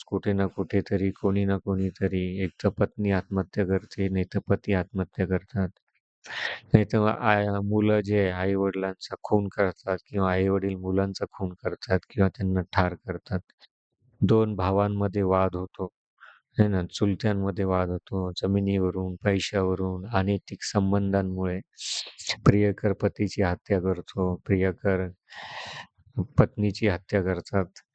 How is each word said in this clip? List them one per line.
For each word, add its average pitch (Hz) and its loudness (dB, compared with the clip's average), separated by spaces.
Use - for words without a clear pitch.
कुठे 101 -2
ना 98 0
कुठेतरी, 95 -2
कोणी 98 0
ना 98 0
कोणीतरी, 95 -2
एक 90 -4
तर 104 2
पत्नी 101 -2
आत्महत्या 95 -2
करते, 95 -2
नाही 95 0
तर 98 -6
पती 101 0
आत्महत्या 92 -2
करतात. 92 -2
नाही 107 8
तर 107 0
मग 107 4
आय-, 104 2
मुलं 104 2
जे 101 2
आई-वडिलांचा 95 -2
खून 104 2
करतात 95 -2
किंवा 95 0
आई-वडील 95 0
मुलांचा 95 -2
खून 92 -8
करतात 90 -4
किंवा 98 2
त्यांना 92 -2
ठार 87 -2
करतात. 90 -8
दोन 110 4
भावांमध्ये 101 0
वाद 92 4
होतो, 92 -8
है 107 6
ना? 98 0
चुलत्यांमध्ये 98 -2
वाद 92 0
होतो, 92 -4
जमिनीवरून, 95 0
पैशावरून, 95 -2
अनैतिक 98 -2
संबंधांमुळे. 95 0
प्रियकर 104 4
पतीची 101 -2
हत्या 92 0
करतो, 92 -2
प्रियकर 92 0
पत्नीची 104 2
हत्या 95 0
करतात. 90 -2